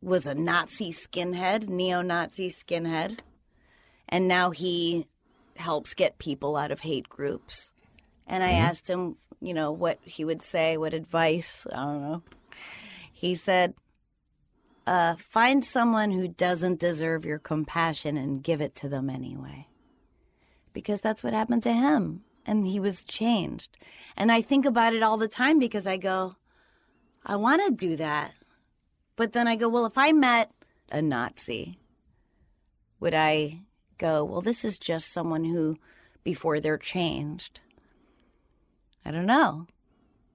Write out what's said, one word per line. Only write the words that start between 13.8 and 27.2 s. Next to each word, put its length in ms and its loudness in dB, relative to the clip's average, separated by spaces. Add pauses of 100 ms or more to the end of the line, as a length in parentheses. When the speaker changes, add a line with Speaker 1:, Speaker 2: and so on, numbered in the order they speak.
Speaker 1:
uh, 300 2
"Find 480 4
someone 480 2
who 160 0
doesn't 520 0
deserve 440 0
your 140 -6
compassion 800 -2
and 260 -4
give 180 0
it 160 -4
to 120 -8
them 220 -4
anyway." 560 -10 (1080)
Because 300 -4
that's 200 -2
what 120 -2
happened 300 0
to 80 2
him. 500 2 (240)
And 200 2
he 140 0
was 240 -2
changed. 720 -2 (400)
And 160 4
I 100 6
think 240 4
about 280 4
it 80 0
all 160 4
the 100 0
time 300 4
because 280 0
I 120 -2
go, 380 -2 (880)